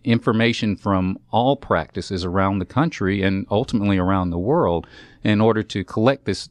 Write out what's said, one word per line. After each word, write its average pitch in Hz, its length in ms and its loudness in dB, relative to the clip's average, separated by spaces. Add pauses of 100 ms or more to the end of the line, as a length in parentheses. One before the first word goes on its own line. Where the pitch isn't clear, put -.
information 117 720 0
from 95 420 -2 (140)
all 123 240 2
practices 90 680 -4
around 95 360 0
the 92 60 -4
country 101 580 0
and 95 260 0
ultimately 101 480 0
around 92 320 0
the 85 80 -4
world 95 480 0 (380)
in 104 180 2
order 110 220 2
to 101 200 -6
collect 123 420 0
this - 260 -4